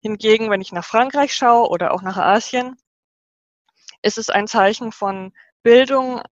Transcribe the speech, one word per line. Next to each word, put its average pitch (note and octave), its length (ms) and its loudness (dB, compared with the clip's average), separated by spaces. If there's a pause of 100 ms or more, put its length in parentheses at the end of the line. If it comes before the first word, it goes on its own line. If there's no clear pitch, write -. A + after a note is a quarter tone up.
Hingegen, G#3+ 500 2
wenn G3 100 0
ich - 120 -2
nach F3 120 0
Frankreich C4+ 500 0
schaue A#3+ 340 4
oder F3 240 -2
auch F#3 100 -4
nach F#3+ 160 -8
Asien, B3 580 -4 (1300)
ist G#3 160 -2
es A3 120 -8
ein G3+ 160 -6
Zeichen A3 460 -2
von F#3+ 420 -10 (280)
Bildung B3+ 600 2 (180)